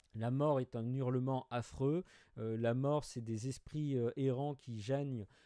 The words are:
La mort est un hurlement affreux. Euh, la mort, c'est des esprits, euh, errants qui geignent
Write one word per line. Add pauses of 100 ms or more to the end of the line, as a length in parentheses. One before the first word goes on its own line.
(140)
La
mort
est
un
hurlement
affreux. (340)
Euh,
la
mort,
c'est
des
esprits,
euh,
errants
qui
geignent (200)